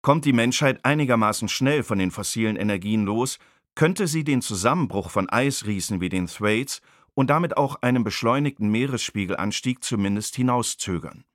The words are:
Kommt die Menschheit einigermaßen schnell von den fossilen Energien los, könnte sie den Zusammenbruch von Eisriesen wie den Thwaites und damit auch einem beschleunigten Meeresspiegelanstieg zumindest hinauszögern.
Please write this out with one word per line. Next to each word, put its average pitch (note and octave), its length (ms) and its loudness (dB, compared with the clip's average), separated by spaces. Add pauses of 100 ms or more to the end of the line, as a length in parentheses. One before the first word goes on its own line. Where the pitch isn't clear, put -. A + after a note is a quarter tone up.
Kommt C#3+ 240 2
die C#3 80 4
Menschheit B2+ 500 2
einigermaßen A#2+ 640 2
schnell C3+ 340 2
von G2+ 160 0
den F#2 100 2
fossilen G#2+ 460 -2
Energien G#2 500 0
los, A#2 320 0 (380)
könnte F3+ 320 2
sie D#3 160 0
den C#3 180 2
Zusammenbruch G2+ 680 0
von F#2+ 200 -2
Eisriesen G#2+ 720 -2
wie F2+ 80 -2
den F#2 180 -2
Thwaites G#2+ 540 -2 (320)
und C3+ 160 2
damit D#3+ 280 2
auch C#3 240 -2
einem B2 220 2
beschleunigten A2+ 680 0
Meeresspiegelanstieg G#2+ 1120 -2
zumindest G2+ 520 -2
hinauszögern. A2+ 880 -2 (120)